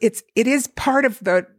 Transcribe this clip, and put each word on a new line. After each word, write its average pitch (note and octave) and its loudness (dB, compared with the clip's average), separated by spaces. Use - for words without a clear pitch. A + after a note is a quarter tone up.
It's, - -2
it A#3 2
is C4+ 0
part C#4 -2
of A3 -4
the, F3+ 0